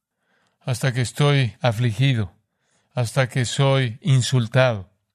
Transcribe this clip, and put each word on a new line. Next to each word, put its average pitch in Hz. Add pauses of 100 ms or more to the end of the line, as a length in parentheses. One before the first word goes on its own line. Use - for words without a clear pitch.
(600)
hasta 131
que 127
estoy 139
afligido, 120 (640)
hasta 127
que 127
soy 135
insultado. 127 (240)